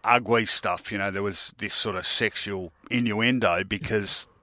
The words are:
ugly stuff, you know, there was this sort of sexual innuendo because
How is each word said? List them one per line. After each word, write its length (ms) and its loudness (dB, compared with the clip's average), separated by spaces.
ugly 420 4
stuff, 460 -2
you 80 -4
know, 120 -2
there 120 -4
was 360 -4
this 140 -4
sort 240 0
of 80 -2
sexual 680 -2
innuendo 760 2
because 600 -2